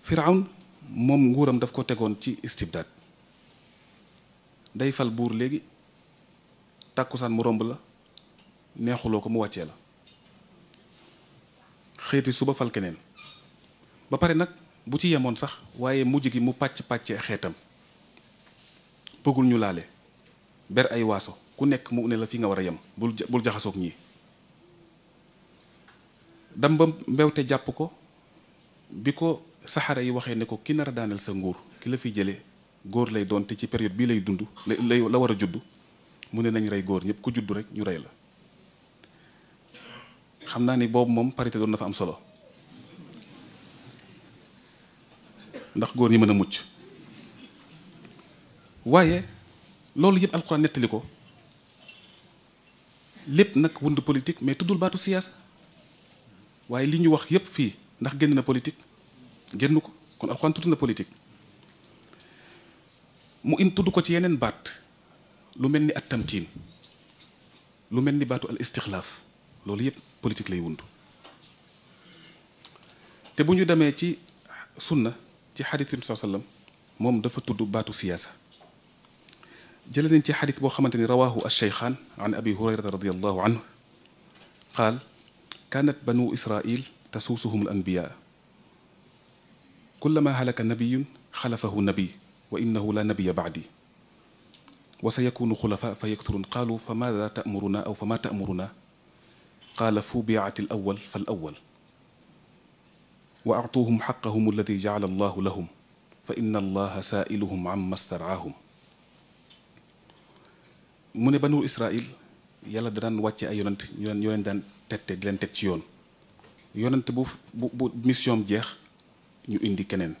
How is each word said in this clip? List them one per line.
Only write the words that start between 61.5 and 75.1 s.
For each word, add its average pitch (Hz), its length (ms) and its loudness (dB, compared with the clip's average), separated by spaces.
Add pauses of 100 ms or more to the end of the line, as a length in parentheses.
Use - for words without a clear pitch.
Mu 160 160 4
in 190 120 8
tudd 190 200 2
ko 180 100 4
ci 170 120 0
yeneen 175 240 2
baat, - 340 -2 (880)
lu 131 100 2
mel 151 140 4
ni 151 100 4
at - 140 -6
tamkiin, 98 380 -4 (1500)
lu 123 100 2
mel 143 140 2
ni 143 100 2
baatu 123 220 -4
al - 140 -8
istixlaaf, - 600 -6 (440)
loolu 101 180 -4
yëpp 135 140 -2 (240)
politique - 280 -4
lay 90 120 -2
wund. 80 180 -6 (2500)
Te 151 80 2
bu 165 120 6
ñu 185 100 4
demee 160 280 6
ci 175 240 -2 (600)
sunna, 123 360 0 (400)